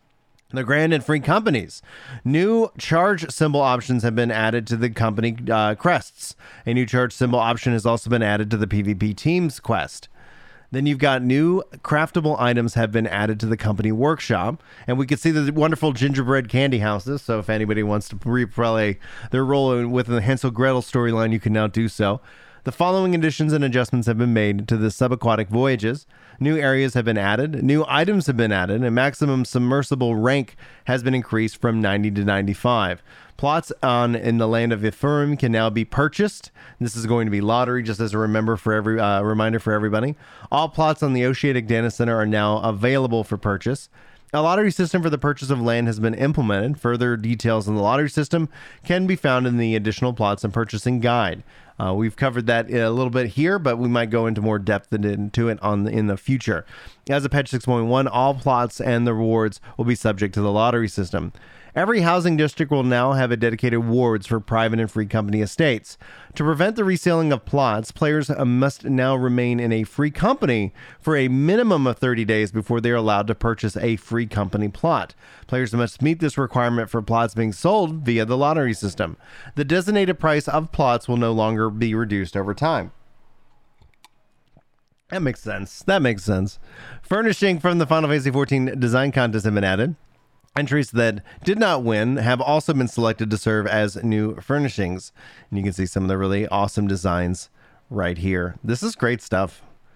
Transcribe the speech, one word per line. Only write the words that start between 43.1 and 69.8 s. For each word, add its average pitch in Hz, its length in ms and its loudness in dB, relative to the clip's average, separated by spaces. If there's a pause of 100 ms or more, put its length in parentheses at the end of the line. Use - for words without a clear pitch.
for 107 120 -4
purchase. 104 540 -4 (420)
A 147 80 0
lottery 190 300 2
system 175 320 0
for 160 80 2
the 147 80 -2
purchase 139 320 -2
of 135 100 0
land 117 260 2
has 107 140 -2
been 113 140 2
implemented. 131 640 0
Further 120 360 0
details 110 520 0
on 107 60 0
the 104 80 0
lottery 135 280 2
system 156 380 0 (360)
can 185 220 0
be 175 100 0
found 127 300 2
in 123 120 2
the 113 180 2
additional 110 360 0
plots 104 320 -2
and 101 100 -4
purchasing 113 460 -2
guide. 110 420 0 (340)
Uh, 92 160 -2
we've 107 220 0
covered 120 320 0
that 117 240 0
a 117 200 2
little 123 200 0
bit 120 200 -2
here, 170 280 0
but 131 200 0
we 123 100 -2
might 117 220 0
go 113 180 0
into 107 120 -2
more 107 200 0
depth 101 320 -2
in-, 104 120 -2
into 104 440 -2
it 107 120 -4
on, 101 280 0
in 107 180 0
the 98 100 -2
future. 113 480 -2 (440)
As 139 160 0
of 127 80 0
patch 139 160 0
six 123 160 -4
point 120 220 0
one, 131 200 2
all 127 280 0
plots 123 460 -2
and 120 240 0
the 117 100 2
rewards 113 460 0 (160)
will - 80 -2
be 120 120 2
subject 101 380 -2
to 104 60 0
the 101 120 2
lottery 113 360 2
system. 90 440 -4 (440)
Every 196 260 2
housing 170 340 2
district 151 340 0
will 139 140 2
now 123 300 2
have 131 180 2
a 120 40 0
dedicated 117 480 0
wards 117 440 2
for 113 100 0
private 113 400 0
and 113 100 0
free 107 180 -2
company 104 340 0
estates. 117 580 -2 (380)
To 151 80 -2
prevent 165 320 2
the 220 80 0
reselling 165 480 2
of 123 120 -2
plots, 113 460 0
players, 151 400 0
uh, 139 140 -2
must 127 400 0
now 131 320 0
remain 123 420 0
in 117 140 0
a 110 100 0